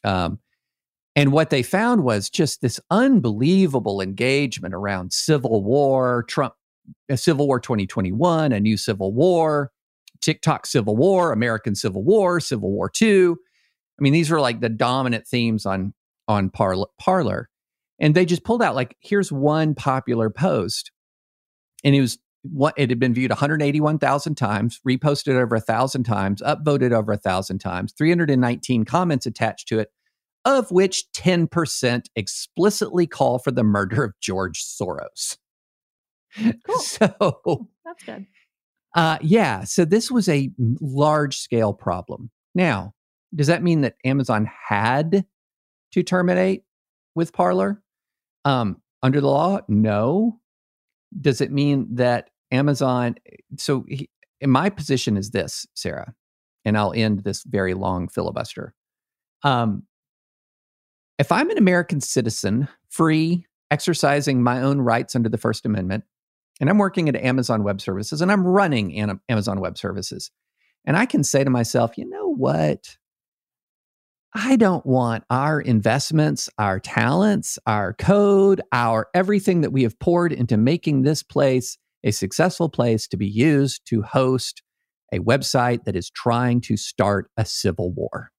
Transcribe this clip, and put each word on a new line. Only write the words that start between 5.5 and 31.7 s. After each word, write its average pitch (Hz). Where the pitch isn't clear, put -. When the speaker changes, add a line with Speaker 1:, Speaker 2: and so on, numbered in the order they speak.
Speaker 1:
war, 127
Trump, 135
a 131
civil 147
war 127
twenty 104
twenty-one, 139
a 101
new 107
civil 98
war, 151
TikTok -
civil 107
war, 175
American 110
civil 98
war, 180
Civil 101
War 98
two. 185
I -
mean, 139
these 156
were, 160
like, 120
the 120
dominant 120
themes 113
on, 95
on 101
Parl-, 98
Parler. 170
And 151
they 185
just 170
pulled 233
out, 135
like, 127
here's 202
one 151
popular 123
post. 127
And 139
it 139
was, 123
what, 147
it 139
had 120
been 127
viewed 123
a -
hundred 151
eighty-one 151
thousand 143
times, 107
reposted 143
over 120
a 110
thousand 127
times, 101
upvoted 143
over 107
a 101
thousand 92
times, 92
three 151
hundred 170
and 131
nineteen 120
comments 165
attached 113
to 110
it, 107
of 262
which 185
ten 170
percent 127